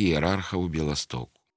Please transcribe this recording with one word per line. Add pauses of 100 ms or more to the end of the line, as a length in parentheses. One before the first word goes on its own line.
іерархаў
Беластоку. (260)